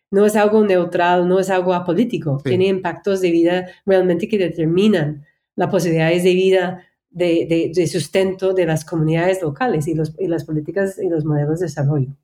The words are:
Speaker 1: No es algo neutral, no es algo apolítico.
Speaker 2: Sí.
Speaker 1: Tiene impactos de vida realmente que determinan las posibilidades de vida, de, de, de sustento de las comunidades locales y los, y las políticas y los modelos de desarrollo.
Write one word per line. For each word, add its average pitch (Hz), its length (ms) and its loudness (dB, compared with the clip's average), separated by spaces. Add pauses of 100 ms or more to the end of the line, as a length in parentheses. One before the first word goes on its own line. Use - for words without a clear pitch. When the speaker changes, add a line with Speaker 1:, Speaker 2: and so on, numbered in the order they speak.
(120)
Speaker 1:
No 202 140 4
es 208 100 2
algo 208 280 4
neutral, 180 640 2
no 185 100 4
es 190 120 0
algo 185 240 0
apolítico. 170 680 -2
Speaker 2:
Sí. 131 80 -4
Speaker 1:
Tiene 185 180 2
impactos 185 520 -2
de 180 100 0
vida 175 360 2 (200)
realmente 185 420 2
que 214 100 0
determinan 170 840 0 (320)
las 180 140 -2
posibilidades 170 540 2
de 185 100 4
vida, 185 520 0 (240)
de, 170 380 0
de, 165 260 0
de 175 140 2
sustento 190 640 -2
de 180 120 2
las 156 180 -2
comunidades 170 580 0
locales 156 460 -2
y 160 60 -4
los, 156 240 -4
y 190 100 -4
las 165 160 -4
políticas 160 540 -4
y 185 100 -4
los 160 160 -2
modelos 147 360 -2
de 185 60 -2
desarrollo. 143 420 -2 (160)